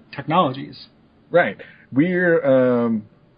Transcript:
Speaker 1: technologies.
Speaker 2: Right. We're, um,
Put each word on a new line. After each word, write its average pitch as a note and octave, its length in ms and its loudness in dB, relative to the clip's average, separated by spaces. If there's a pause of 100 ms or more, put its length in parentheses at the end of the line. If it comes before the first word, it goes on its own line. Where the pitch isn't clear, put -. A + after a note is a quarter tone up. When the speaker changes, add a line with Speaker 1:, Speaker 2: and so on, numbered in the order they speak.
(140)
Speaker 1:
technologies. C#3+ 720 -4 (440)
Speaker 2:
Right. D3 260 0 (340)
We're, E3+ 540 0 (400)
um, A2+ 220 -4 (320)